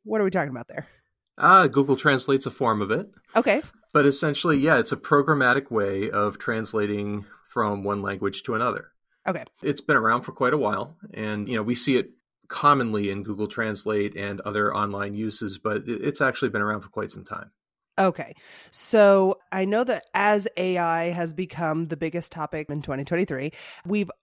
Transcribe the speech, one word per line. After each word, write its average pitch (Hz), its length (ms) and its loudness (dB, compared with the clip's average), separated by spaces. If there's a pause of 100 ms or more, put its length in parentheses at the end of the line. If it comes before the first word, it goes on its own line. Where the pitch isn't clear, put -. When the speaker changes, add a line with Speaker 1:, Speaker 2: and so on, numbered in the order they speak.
Speaker 1:
What 220 160 -2
are 208 40 4
we 190 80 2
talking 165 180 -2
about 123 200 -12
there? - 180 -12 (500)
Speaker 2:
Uh, 180 300 8
Google 139 280 4
Translate's 135 520 2
a - 20 -4
form 113 320 0
of 98 80 -2
it. 156 220 -2 (240)
Speaker 1:
Okay. 226 260 2 (320)
Speaker 2:
But 143 140 6
essentially, 147 500 0
yeah, 143 220 4
it's - 120 -2
a 135 60 -4
programmatic 139 720 2
way 101 400 0
of 101 300 -2
translating 104 880 -2 (180)
from 104 380 -2
one 101 180 -2
language 98 440 -4
to 113 100 -4
another. 110 320 -4 (400)
Speaker 1:
Okay. 180 160 -4 (180)
Speaker 2:
It's 143 200 -4
been 151 140 2
around 117 280 2
for - 80 -12
quite 127 240 0
a - 20 0
while, 107 400 -2 (160)
and, 107 340 -6
you 123 60 -6
know, 110 80 -2
we 117 140 -2
see 131 220 0
it 107 120 -2 (380)
commonly 117 640 2
in 98 100 -6
Google 104 260 -6
Translate 104 680 -2
and 101 240 -6
other 104 340 0
online 101 380 -4
uses, 104 460 -6
but 107 280 -4
it, 107 160 -4
it's 143 180 -2
actually 131 280 0
been 104 140 -2
around 104 180 -4
for - 80 -20
quite 104 220 -8
some 98 120 -16
time. - 280 -14 (440)
Speaker 1:
Okay. 185 380 -2 (380)
So 196 680 4 (140)
I 190 140 -2
know 214 180 2
that 233 220 -4 (100)
as 202 320 2 (100)
A 180 220 -2
I 165 320 0
has 170 200 -4
become 160 580 -4
the 160 60 -4
biggest 147 360 -6
topic 156 400 -8
in 147 100 -6
twenty 139 220 -6
twenty-three, 151 480 -2 (340)
we've 202 240 -2 (140)